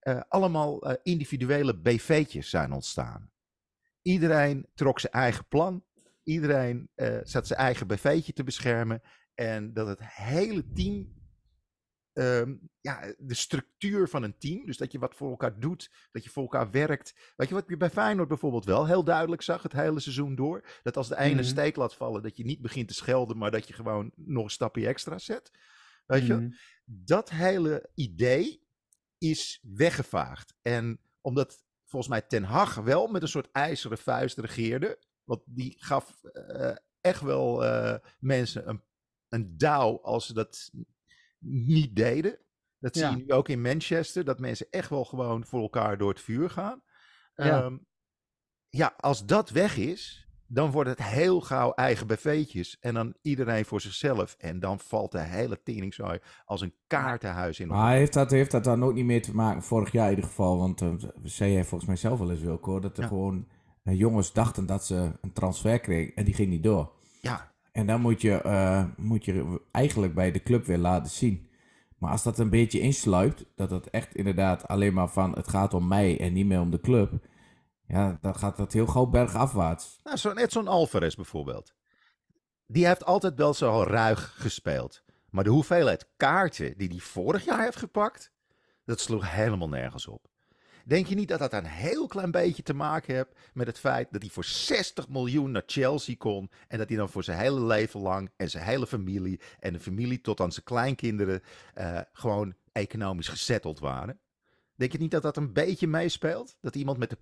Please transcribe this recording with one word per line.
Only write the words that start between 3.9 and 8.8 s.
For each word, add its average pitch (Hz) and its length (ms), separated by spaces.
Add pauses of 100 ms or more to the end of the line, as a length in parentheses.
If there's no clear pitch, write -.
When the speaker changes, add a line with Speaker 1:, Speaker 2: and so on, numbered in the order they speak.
Speaker 1:
Iedereen 156 720
trok 135 260
zijn - 120
eigen 120 360
plan. 180 360 (380)
Iedereen, 139 720
eh, 113 280
zat - 240
zijn - 120
eigen 123 280
B 95 120
V'tje 151 340
te 131 120
beschermen. 117 580 (320)